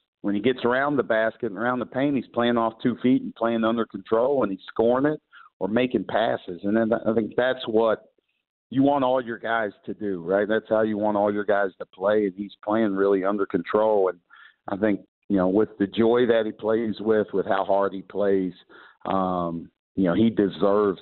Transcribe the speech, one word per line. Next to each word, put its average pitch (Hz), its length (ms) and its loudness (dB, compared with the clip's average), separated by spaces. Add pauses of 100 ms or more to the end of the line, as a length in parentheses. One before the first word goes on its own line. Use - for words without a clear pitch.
(220)
When 101 120 -2
he 101 60 -2
gets 127 240 0
around 135 320 0
the 117 80 2
basket 113 420 0
and 98 100 -6
around 123 220 -2
the 113 80 -6
paint, 139 300 -2
he's 117 180 -4
playing 120 220 2
off 113 260 0
two 120 200 0
feet 131 200 4
and 104 120 -10
playing 113 280 -2
under 113 240 0
control, 117 560 0
and 101 80 -2
he's 95 160 -8
scoring 123 400 2
it 151 140 -2 (400)
or 95 80 -2
making 117 360 0
passes. 110 600 -2
And 101 120 0
then 113 160 2
I 110 220 0
think 107 220 -2
that's 127 320 0
what 110 440 0 (580)
you 135 120 2
want 139 220 2
all 127 200 0
your 113 140 -8
guys 110 320 -2 (160)
to 104 80 -8
do, 98 260 -6
right? 95 280 0
That's 110 200 -2
how 110 140 2
you 110 160 0
want 104 180 0
all 104 160 2
your 104 120 -4
guys 101 340 0
to 92 80 -12
play, 104 380 0
and 92 120 -4
he's 101 160 -10 (120)
playing 107 320 0
really 98 280 2
under 98 220 -2
control. 104 640 0
And 90 100 -4 (480)
I 101 100 -6
think, 101 240 0 (280)
you 101 80 0
know, 92 120 2
with 104 300 2
the 101 80 0
joy 113 400 2
that 113 200 2
he 107 60 -6
plays 110 480 -2
with, 107 320 0
with 95 140 -2
how 98 180 0
hard 98 280 0
he 95 100 -10
plays, 98 500 -2 (540)
um, 90 640 -4 (240)
you 95 100 0
know, 85 100 2
he 113 160 2
deserves 101 720 0